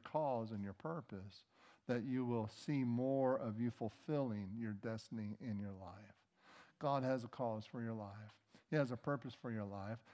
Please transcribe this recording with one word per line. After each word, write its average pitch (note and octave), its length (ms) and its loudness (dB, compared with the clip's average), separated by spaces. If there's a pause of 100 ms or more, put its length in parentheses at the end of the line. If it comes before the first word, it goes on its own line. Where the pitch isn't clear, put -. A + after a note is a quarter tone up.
cause B2+ 480 2
and G#2 120 -2
your G2 100 -4
purpose, A2 680 -8 (440)
that B2 160 2
you B2+ 220 2
will A#2 220 2 (180)
see C#3 180 4
more B2+ 540 4
of A2 220 -2
you A#2 120 2
fulfilling A2+ 840 -2
your A2+ 160 -2
destiny A2 680 -4
in A2 180 -2
your G2+ 220 -4
life. G2+ 340 -14 (640)
God C#3 240 4
has C3 200 4
a A#2+ 40 -6
cause A2+ 380 -2
for A#2+ 160 -8
your A2+ 120 -2
life. G#2+ 420 -8 (340)
He D#3+ 60 2
has C#3 160 4
a B2 60 -2
purpose C3 440 -2
for B2 100 -4
your A2 140 0
life, G2+ 320 -4 (160)